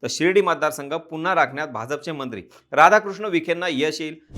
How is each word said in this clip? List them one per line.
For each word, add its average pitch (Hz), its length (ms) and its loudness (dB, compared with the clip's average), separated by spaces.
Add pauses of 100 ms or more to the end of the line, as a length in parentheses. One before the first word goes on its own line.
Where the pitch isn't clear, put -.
तर - 80 -6
शिर्डी 185 300 2
मतदारसंघ 151 540 -2
पुन्हा 165 400 -4
राखण्यात 147 340 0
भाजपचे 139 440 -8
मंत्री 127 300 -10 (300)
राधाकृष्ण 196 520 6
विखेंना 170 460 -2
यश 151 300 -2
येईल. 160 160 -10 (220)